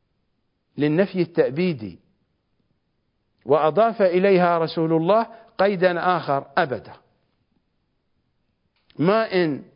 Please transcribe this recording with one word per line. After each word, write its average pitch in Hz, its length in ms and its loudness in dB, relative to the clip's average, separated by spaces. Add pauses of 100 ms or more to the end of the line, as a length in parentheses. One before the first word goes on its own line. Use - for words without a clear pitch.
(760)
للنفي 170 440 0
التأبيدي، 143 800 -2 (1500)
وأضاف 156 560 2
إليها 180 560 2
رسول 165 360 -2
الله 196 340 2 (300)
قيداً 180 600 0
آخر 139 300 -4 (100)
أبدا، 135 360 -4 (2000)
ما 202 340 0
إن 165 300 -2 (120)